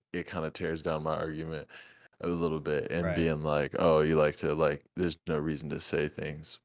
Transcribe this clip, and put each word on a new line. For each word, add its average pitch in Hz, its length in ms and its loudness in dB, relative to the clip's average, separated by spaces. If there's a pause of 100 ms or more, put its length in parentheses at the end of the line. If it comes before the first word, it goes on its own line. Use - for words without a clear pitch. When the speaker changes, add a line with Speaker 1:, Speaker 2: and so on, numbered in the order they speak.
(120)
Speaker 1:
it 87 140 -4
kinda 80 240 -4
tears 80 320 -4
down 78 220 -2
my 78 100 0
argument 78 540 -6 (520)
a - 60 -4
little 82 340 0
bit 73 300 0
and 85 160 0
Speaker 2:
Right. 87 100 0
Speaker 1:
being 80 260 2
like, 73 360 0
"Oh, 80 220 6
you 78 160 4
like 76 220 4
to, 76 160 0
like, 73 300 2 (120)
there's 85 200 0 (120)
no 80 100 0
reason 76 320 -2
to 76 100 -4
say 78 280 0
things." 76 560 -8